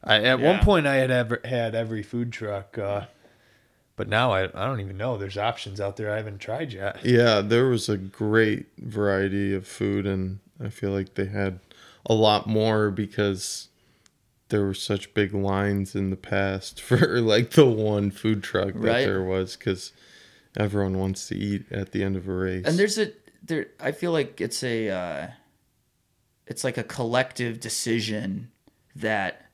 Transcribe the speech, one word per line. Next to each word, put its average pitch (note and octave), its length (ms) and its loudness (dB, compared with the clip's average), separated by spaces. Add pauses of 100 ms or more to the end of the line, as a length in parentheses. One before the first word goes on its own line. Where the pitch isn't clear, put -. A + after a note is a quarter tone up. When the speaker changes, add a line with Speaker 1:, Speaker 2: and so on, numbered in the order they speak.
Speaker 1:
I, G#2+ 200 4
at B2+ 160 4
one D#3 180 6
Speaker 2:
Yeah. G#3 60 4
Speaker 1:
point, F3+ 240 6
I C#3 80 4
had C3 160 4
ever, A#2+ 320 0
had A#2 320 -2
every A2+ 280 -4
food A#2+ 280 -4
truck, G#2 460 -8
uh, G2+ 280 -2 (920)
but G2+ 80 -4
now A2+ 240 2
I, F#2+ 140 2
I F#2 200 -6
don't B2+ 140 -2
even G2 160 -8
know. A2+ 220 -4
There's G2 200 -8
options G#2 440 -4
out G2 160 -6
there G#2+ 120 -6
I G#2 60 -2
haven't G#2+ 240 -8
tried C3+ 320 -8
yet. G2 320 -8
Speaker 3:
Yeah, A#2 380 6
there A#2 260 4
was A#2+ 220 0
a G#2 80 0
great G#2+ 680 0 (100)
variety G2 760 0
of F#2+ 140 -6
food, G2+ 380 -2
and F#2+ 340 -2 (180)
I A2+ 120 -8
feel G2+ 220 -6
like G2 240 -4
they G2 100 -2
had G2 340 -4 (460)
a A2+ 80 4
lot G#2+ 340 4
more G#2+ 440 2
because G2 760 -2 (800)
there G#2 160 2
were G2 100 0
such - 400 -4
big G2+ 200 2
lines G2 640 0
in G2 160 0
the F#2+ 40 -2
past G2 680 -4
<laughs> - 60 -16
for, B2 320 4
like, A2+ 320 4
the D#3 140 10
one G#2+ 440 2
food G#2 320 0
truck F#2 260 -2
that F#2+ 120 -8
Speaker 2:
Right. A2+ 260 2
Speaker 3:
there F#2+ 160 0
was, F#2 360 -2
'cause - 340 -4 (640)
everyone G2 420 0
wants F#2+ 300 -2
to G2 80 -6
eat G2+ 340 -4
at G2+ 220 -6
the G2+ 100 -2
end G2 140 -2
of F#2 100 -8
a F#2+ 80 -4
race. F#2 320 -2
Speaker 2:
And E3 140 0
there's G#3 180 2
a, G#3+ 140 -2 (320)
there, D#3+ 220 -4 (160)
I D#3 100 -2
feel E3+ 220 -2
like C#3+ 260 -2
it's - 240 -4
a, A2+ 260 -2
uh, F2 380 -6 (1200)
it's - 160 -10
like C3 140 -2
a A#2 80 -6
collective A#2+ 760 -4
decision A2 880 -4 (460)
that G#2+ 580 -4